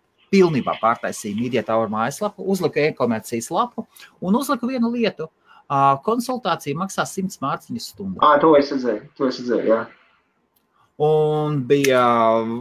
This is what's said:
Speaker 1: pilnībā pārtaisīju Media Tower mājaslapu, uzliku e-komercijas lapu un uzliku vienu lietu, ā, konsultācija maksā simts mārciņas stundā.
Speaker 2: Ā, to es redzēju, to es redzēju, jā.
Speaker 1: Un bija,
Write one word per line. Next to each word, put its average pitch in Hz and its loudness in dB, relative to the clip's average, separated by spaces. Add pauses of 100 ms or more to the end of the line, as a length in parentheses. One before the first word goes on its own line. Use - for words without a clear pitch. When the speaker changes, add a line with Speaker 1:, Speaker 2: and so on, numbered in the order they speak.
(320)
Speaker 1:
pilnībā 156 4
pārtaisīju 104 -2
Media 120 -2
Tower 110 0
mājaslapu, 135 -4
uzliku 180 -2
e-komercijas 120 -2
lapu 220 -4 (320)
un 190 0
uzliku 269 -4
vienu 233 -2
lietu, 214 -4 (360)
ā, 139 -2 (180)
konsultācija 214 -4
maksā 185 -4
simts - -8
mārciņas 135 -8
stundā. 95 -6
Speaker 2:
Ā, 147 6
to 160 6
es 139 4
redzēju, 123 -4
to 139 -4
es 123 -4
redzēju, 117 -2
jā. 110 2 (1160)
Speaker 1:
Un 151 2
bija, 131 4 (540)